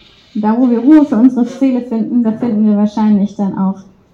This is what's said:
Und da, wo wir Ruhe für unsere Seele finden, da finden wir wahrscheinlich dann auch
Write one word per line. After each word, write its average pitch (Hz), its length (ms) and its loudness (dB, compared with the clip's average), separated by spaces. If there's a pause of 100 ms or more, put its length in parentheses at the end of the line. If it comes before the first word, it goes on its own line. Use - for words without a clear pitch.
(340)
Und 214 80 -6
da, 220 160 0
wo 254 120 0
wir 226 100 0
Ruhe 294 260 6
für 220 120 -2
unsere 240 280 2
Seele 254 360 -2
finden, 226 420 -4
da 220 80 0
finden 214 340 -2
wir 208 120 2
wahrscheinlich 208 580 0
dann 196 220 -4
auch 190 240 -4 (320)